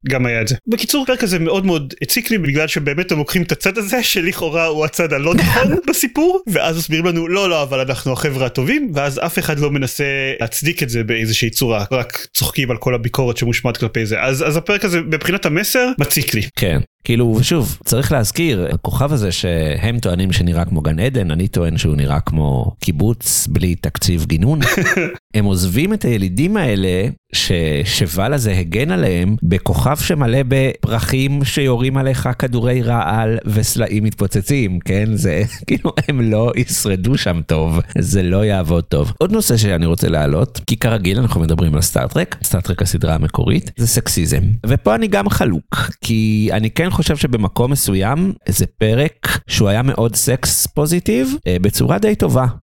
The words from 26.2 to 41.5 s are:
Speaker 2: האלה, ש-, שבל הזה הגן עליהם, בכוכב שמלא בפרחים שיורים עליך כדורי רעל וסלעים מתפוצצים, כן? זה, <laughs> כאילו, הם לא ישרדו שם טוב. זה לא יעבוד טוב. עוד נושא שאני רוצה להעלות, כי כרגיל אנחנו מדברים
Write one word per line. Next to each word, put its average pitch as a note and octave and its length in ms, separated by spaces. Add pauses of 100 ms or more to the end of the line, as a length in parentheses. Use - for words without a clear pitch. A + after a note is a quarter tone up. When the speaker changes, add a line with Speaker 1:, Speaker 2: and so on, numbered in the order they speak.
Speaker 2:
האלה, G2 520 (260)
ש-, - 180 (320)
שבל G2 500
הזה A2+ 180
הגן F#2 380
עליהם, G2+ 520
בכוכב G2 540
שמלא C#3 420 (100)
בפרחים C3+ 960
שיורים C3 520
עליך C3+ 320 (100)
כדורי B2 440
רעל A2+ 640
וסלעים G#2+ 580
מתפוצצים, G2+ 760
כן? G2 240 (100)
זה, F#2 280 (100)
<laughs> - 140
כאילו, - 260 (160)
הם C#3 120
לא A2+ 360
ישרדו A2 640
שם F2 280
טוב. D#2+ 340 (180)
זה G2 240
לא F#2 220
יעבוד F2 400
טוב. - 340
עוד F#3 140
נושא G#3+ 240
שאני F#2+ 300
רוצה E2+ 220
להעלות, D2+ 580
כי A#2 100
כרגיל G#2+ 420
אנחנו A#2 220
מדברים D#2+ 340